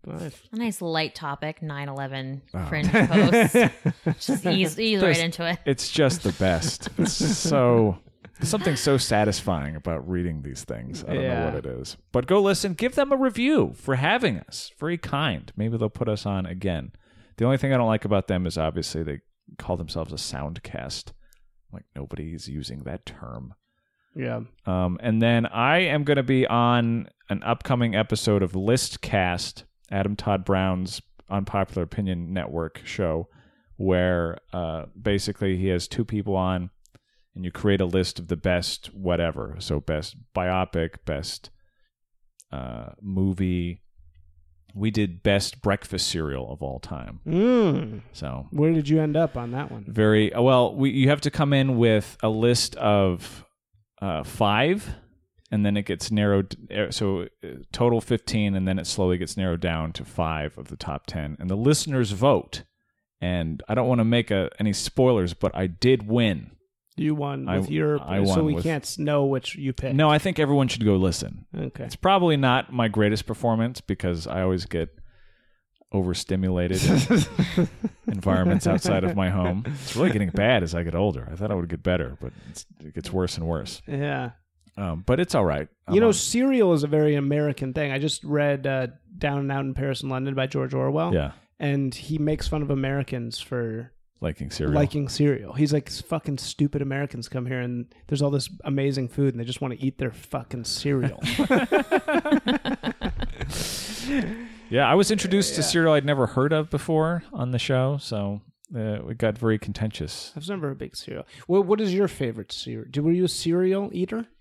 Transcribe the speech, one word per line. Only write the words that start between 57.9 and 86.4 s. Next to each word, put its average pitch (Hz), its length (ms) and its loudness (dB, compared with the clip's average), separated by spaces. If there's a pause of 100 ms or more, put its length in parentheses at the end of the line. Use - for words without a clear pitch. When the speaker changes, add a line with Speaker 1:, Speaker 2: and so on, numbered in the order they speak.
Speaker 3:
fifteen, 104 520 0
and 92 140 0
then 95 100 0
it 82 80 -6
slowly 92 300 2
gets 87 200 -6
narrowed 90 240 -2
down 82 320 -2
to 65 120 -12
five 78 540 -4
of 71 100 -16
the 76 80 -12
top - 300 -8
ten. 76 340 -8
And 90 80 -6
the 98 80 0
listeners 131 540 2
vote. 101 540 0 (560)
And 85 460 -2
I 110 80 -2
don't 123 140 2
wanna 120 160 4
make 117 260 2
a, 95 280 2
any 101 160 0
spoilers, 113 580 2
but - 240 -2
I 92 120 0
did 117 380 2
win. 107 440 0 (480)
Speaker 1:
You 151 160 0
won 143 340 -6
Speaker 3:
I, 95 100 0
Speaker 1:
with 95 120 -2
your, 151 320 0
Speaker 3:
I 98 220 0
Speaker 1:
so 185 120 4
Speaker 3:
won 160 100 4
Speaker 1:
we 151 80 2
Speaker 3:
with - 100 -2
Speaker 1:
can't 156 200 0
s-, - 140 -10
know 147 280 2
which 135 280 -2
you 135 180 -4
picked. 131 220 -4
Speaker 3:
No, 151 160 6
I 151 80 6
think 185 200 0
everyone 139 300 4
should 117 160 -2
go 101 120 6
listen. - 500 0 (100)
Speaker 1:
Okay. - 280 -8
Speaker 3:
It's - 120 -12
probably 180 420 4
not 127 340 2
my 117 160 2
greatest 104 380 2
performance 117 560 0
because 87 440 -2
I 90 160 -4
always 92 240 2
get 82 220 -2 (1040)
overstimulated 92 920 0
in 180 840 2 (400)
Speaker 1:
<laughs> - 0 -
Speaker 3:
environments 190 580 2
outside 98 380 2
of 92 100 0
my 95 160 0
home. 92 360 0
It's 139 280 -8
really 147 160 2
getting 101 200 0
bad 104 320 2
as 82 120 -4
I 85 80 -2
get 82 120 -4
older. 85 360 0
I 82 60 -10
thought 104 140 -4
I 104 40 0
would 85 140 -2
get 82 140 -8
better, 78 380 0
but 65 120 -10 (180)
it's, - 140 -16 (160)
it 78 140 -18
gets - 180 -8
worse 90 240 0
and 82 100 -6
worse. - 400 -6
Speaker 1:
Yeah. 139 440 -4 (480)
Speaker 3:
Um, 87 280 -4
but 131 140 4
it's 180 140 0
all 113 100 4
right. 76 240 0 (200)
Speaker 1:
You - 80 0
Speaker 3:
I'm 214 40 8
Speaker 1:
know, 233 80 6
Speaker 3:
on 208 60 6
Speaker 1:
cereal 240 600 4